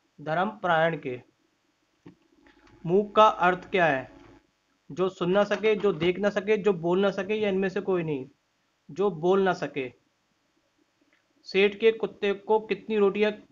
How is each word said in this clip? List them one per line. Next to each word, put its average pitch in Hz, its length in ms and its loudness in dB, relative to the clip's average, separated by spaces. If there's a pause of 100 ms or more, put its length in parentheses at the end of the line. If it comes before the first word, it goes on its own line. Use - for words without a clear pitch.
(200)
धर्मपरायण 165 800 0
के। 123 240 -10 (1600)
मूक 202 300 0
का 214 100 8
अर्थ 180 440 0
क्या 180 160 2
है? 131 260 -2 (800)
जो 180 160 -2
सुन 180 220 -4
ना 202 140 4
सके, 208 300 0
जो 202 180 0
देख 175 260 -2
ना 202 120 0
सके, 208 260 -2
जो 196 160 2
बोल 170 260 0
ना 202 120 2
सके, 196 240 -4
या 214 140 0
इनमें 190 200 0
से 190 120 -6
कोई 190 220 -2
नहीं? 139 260 -6 (600)
जो 190 200 -2
बोल 180 300 2
ना 190 120 2
सके। 139 400 -6 (1500)
सेठ 202 320 0
के 226 180 2
कुत्ते 208 400 -4
को 214 280 0
कितनी 214 360 -6
रोटियां, 208 360 2 (200)